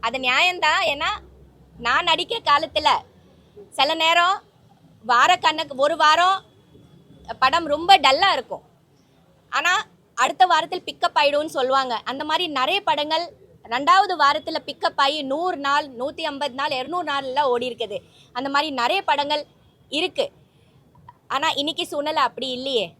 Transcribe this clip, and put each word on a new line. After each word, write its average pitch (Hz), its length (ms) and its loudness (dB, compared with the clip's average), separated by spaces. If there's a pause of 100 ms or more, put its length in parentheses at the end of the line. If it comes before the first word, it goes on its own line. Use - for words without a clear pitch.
அது 233 160 -4
நியாயம்தான். 320 680 2
ஏன்னா, 302 220 -2 (680)
நான் 262 280 0
நடிக்கிற 339 380 -2
காலத்துல 302 460 2 (800)
சில 294 240 0
நேரம் 339 480 2 (680)
வாரக்கணக்கு, 311 680 2
ஒரு 294 220 2
வாரம் 330 460 4 (960)
படம் 320 260 2
ரொம்ப 339 320 4
டல்லா 302 340 4
இருக்கும். 254 300 -4 (880)
ஆனா, 349 360 0 (300)
அடுத்த 320 300 4
வாரத்தில் 339 400 0
பிக்கப் - 300 -4
ஆயிடும்னு 294 300 2
சொல்லுவாங்க. 262 580 0
அந்த 247 200 -8
மாதிரி 320 240 -2
நிறைய 302 340 0
படங்கள் 311 520 -2 (300)
ரெண்டாவது 339 560 2
வாரத்துல 302 460 0
பிக்கப் 330 300 -4
ஆகி 294 260 0
நூறு 311 360 -4
நாள், 285 300 0
நூத்தி 269 340 -8
ஐம்பது 285 320 -6
நாள், 277 180 -4
இருநூறு 285 420 -4
நாள்ல 269 280 -4
ஓடி 247 340 -2
இருக்குது. 208 240 -8 (340)
அந்த 269 160 -6
மாதிரி 285 220 0
நிறைய 269 300 0
படங்கள் 294 440 -2 (440)
இருக்கு. 285 420 -4 (960)
ஆனா, 277 220 -2
இன்னைக்கு 302 380 -4
சூழ்நிலை 294 360 -2
அப்படி 254 260 -6
இல்லையே. 254 500 -4